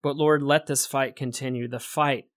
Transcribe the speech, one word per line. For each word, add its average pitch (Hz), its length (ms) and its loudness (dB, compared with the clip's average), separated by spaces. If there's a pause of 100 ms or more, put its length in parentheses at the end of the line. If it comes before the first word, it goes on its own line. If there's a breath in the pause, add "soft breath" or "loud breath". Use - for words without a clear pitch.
But 147 140 -2
Lord, 151 260 4
let 147 240 2
this - 200 -2
fight 135 300 -2
continue, 127 500 -6
the 120 140 -8
fight 143 460 -2 (100)